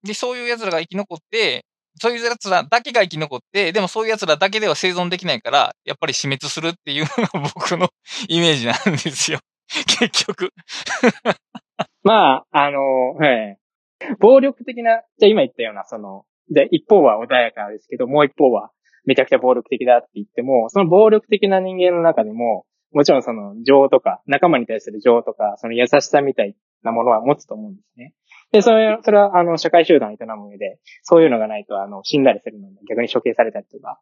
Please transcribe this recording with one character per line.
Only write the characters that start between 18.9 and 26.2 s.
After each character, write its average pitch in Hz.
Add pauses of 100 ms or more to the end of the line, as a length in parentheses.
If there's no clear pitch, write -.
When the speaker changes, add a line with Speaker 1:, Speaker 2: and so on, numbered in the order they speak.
Speaker 2:
め 135
ち -
ゃ 131
く -
ち 135
ゃ -
暴 127
力 123
的 123
だ 120
っ 120
て -
言 104
っ -
て -
も、 123
そ 202
の 185
暴 208
力 214
的 202
な 190
人 185
間 180
の 170
中 160
で 107
も、 113 (260)
も 147
ち 151
ろ 139
ん 120
そ 120
の 104
情 139
と 131
か、 -
仲 143
間 147
に 117
対 110
す -
る 107
情 117
と 113
か、 104
そ 117
の 117
優 120
し 139
さ 143